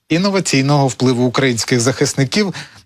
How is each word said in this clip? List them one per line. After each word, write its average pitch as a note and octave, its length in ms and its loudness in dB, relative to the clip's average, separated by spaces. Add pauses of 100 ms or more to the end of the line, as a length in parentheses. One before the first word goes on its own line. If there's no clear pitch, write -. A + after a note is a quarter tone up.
інноваційного D3 800 2
впливу B2 380 0
українських B2+ 540 0
захисників, C#3 760 0 (320)